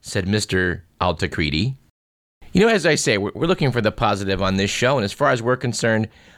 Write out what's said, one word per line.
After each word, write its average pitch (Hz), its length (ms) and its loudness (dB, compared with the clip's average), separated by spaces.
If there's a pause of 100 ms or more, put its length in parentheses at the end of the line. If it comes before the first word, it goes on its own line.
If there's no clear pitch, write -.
said 95 280 -4
Mister 92 560 0 (160)
al-Takriti. 90 760 -2 (800)
You 180 60 6
know, 226 60 6
as 196 180 2
I 156 80 4
say, 120 240 0
we're, 101 160 -4
we're 139 120 -2
looking 170 240 0
for 117 120 -2
the 104 100 2
positive 98 480 -2
on 95 160 0
this 98 140 0
show, 131 260 0
and 113 80 0
as 98 80 -4
far 143 180 0
as 120 120 0
we're 123 160 0
concerned, 113 500 0 (300)